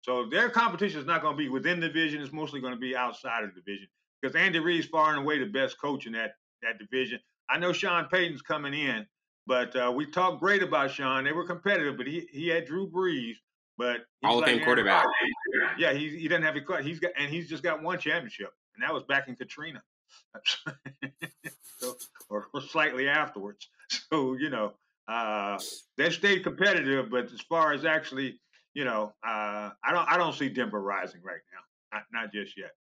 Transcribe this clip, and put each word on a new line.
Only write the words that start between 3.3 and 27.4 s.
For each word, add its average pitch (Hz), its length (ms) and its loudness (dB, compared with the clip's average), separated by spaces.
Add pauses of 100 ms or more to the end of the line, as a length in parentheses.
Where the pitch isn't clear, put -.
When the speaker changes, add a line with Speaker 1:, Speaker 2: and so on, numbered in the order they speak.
Speaker 1:
of 95 100 -10
the 92 60 -20
division, 98 280 -10 (340)
'cause 135 140 -4
Andy 175 240 4
Reid's 160 260 0
far 156 240 4
and 147 80 0
away 147 200 0
the 127 80 -2
best 131 340 -2
coach 143 260 -4
in 113 60 -10
that, 113 200 -4 (300)
that 113 160 -4
division. 120 420 -4 (300)
I 147 80 2
know 175 140 2
Sean 175 340 0
Payton's 170 360 0
coming 147 320 -4
in, 123 320 -2 (400)
but, 123 300 0
uh, 123 180 2
we 143 120 -2
talked 180 340 2
great 190 220 4
about 143 280 2
Sean. 135 340 0
They 143 80 0
were 170 140 -2
competitive, 170 500 0
but 123 100 -6
he, 160 260 -6
he 156 160 -4
had 165 180 2
Drew 180 240 -4
Brees, 156 440 -2 (420)
but 120 200 0 (240)
he's - 80 2
Speaker 2:
Hall 117 100 6
of - 40 6
Speaker 1:
like 123 80 6
Speaker 2:
Fame 120 60 6
Speaker 1:
Aaron 117 100 0
Speaker 2:
quarterback. 104 380 6
Speaker 1:
Rodgers. - 760 0
Yeah, 156 160 2
he, 151 240 -4
he 160 100 -4
doesn't 160 140 4
have 151 140 2
a, 147 260 -4
he's 156 180 -6
got, 175 180 -2
and 143 120 -2
he's 165 180 -4
just 151 140 -8
got 156 200 -2
one 175 160 -2
championship, 127 520 -4 (240)
and 113 80 -8
that 147 100 -2
was 139 120 -2
back 135 240 0
in 123 80 -10
Katrina, 147 460 -12 (520)
<laughs> - 240 -2 (1200)
so, 123 160 -8 (340)
or, 104 240 -6
or 139 80 -6
slightly 139 480 0
afterwards. 104 680 -2
<laughs> - 40 -20 (320)
So, 135 240 2
you 143 160 -2
know, 107 240 -2 (340)
uh, 107 500 -2 (380)
they 160 140 4
stayed 190 340 4
competitive, 139 680 4
but 123 220 2
as 107 80 -14